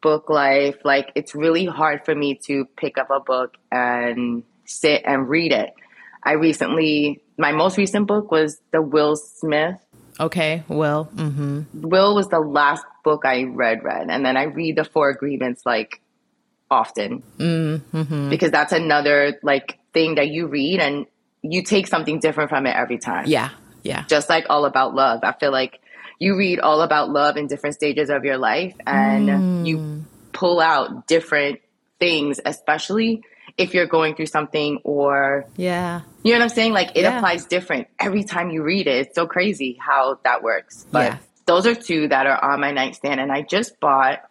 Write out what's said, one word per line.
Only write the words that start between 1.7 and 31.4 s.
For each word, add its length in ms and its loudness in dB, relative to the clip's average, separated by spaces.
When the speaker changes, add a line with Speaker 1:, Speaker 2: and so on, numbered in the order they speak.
Speaker 1:
for 100 0
me 220 -2
to 200 -2
pick 220 -6
up 120 -2
a 80 0
book 380 -4
and 720 -2
sit 400 0
and 240 0
read 240 0
it. 180 0
I 100 0
recently, 880 0
my 160 0
most 260 0
recent 280 0
book 240 -2
was 300 0
the 100 2
Will 340 2
Smith. 600 -2
Speaker 2:
Okay, 480 -2
Will. 480 -2
Mm-hmm. 760 -6
Speaker 1:
Will 260 4
was 140 0
the 120 2
last 440 0
book 200 0
I 200 2
read, 400 -2
read. 260 -4
And 140 -2
then 120 2
I 80 0
read 320 -4
The 80 0
Four 260 0
Agreements, 560 -6
like, 340 -2
often. 520 -2
Speaker 2:
Mm-hmm. 920 -2
Speaker 1:
Because 200 0
that's 220 0
another, 680 2
like, 360 -2
thing 240 2
that 120 2
you 180 -6
read 340 -2
and 260 -2
you 200 -4
take 240 0
something 320 -2
different 320 -2
from 160 0
it 80 0
every 240 -2
time. 280 -6
Speaker 2:
Yeah, 240 0
yeah. 260 -6
Speaker 1:
Just 200 2
like 220 2
All 140 2
About 300 0
Love. 280 2
I 100 0
feel 200 0
like 280 -2
you 180 0
read 240 0
All 200 4
About 300 2
Love 260 2
in 100 -4
different 300 -6
stages 340 -2
of 140 -2
your 140 -2
life 360 -2
and 420 2
Speaker 2:
Mm. 380 0
Speaker 1:
you 380 -6
pull 280 0
out 460 0
different 540 0